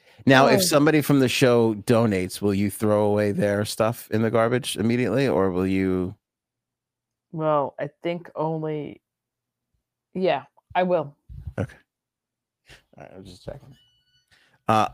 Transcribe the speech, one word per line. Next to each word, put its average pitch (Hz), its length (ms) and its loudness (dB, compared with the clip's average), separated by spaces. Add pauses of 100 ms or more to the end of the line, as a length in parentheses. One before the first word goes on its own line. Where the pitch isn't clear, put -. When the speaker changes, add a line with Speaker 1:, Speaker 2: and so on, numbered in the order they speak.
(260)
Speaker 1:
Now, 135 220 8
if 131 100 4
Speaker 2:
Oh. 190 40 0
Speaker 1:
somebody 156 380 4
from 143 200 2
the 127 80 4
show 120 460 4
donates, 104 680 0
will 104 120 2
you 101 160 0
throw 104 360 0
away 104 260 0
their 101 320 -2
stuff - 460 -4
in 110 120 -2
the 113 80 0
garbage 117 460 -2
immediately, 120 520 0
or 95 220 0
will 92 160 -2
you? 95 500 -2 (1160)
Speaker 2:
Well, 151 460 -2
I - 100 -8 (140)
think 170 320 -8
only, 156 680 -8 (1120)
yeah, 165 300 -2 (300)
I 180 80 0
will. 165 340 -2 (400)
Speaker 1:
Okay. - 200 -8 (1200)
All - 80 -20
right, - 100 -20
I 92 60 -20
was 98 80 -20
just 92 160 -20
checking. - 320 -18 (920)
Uh, 110 260 2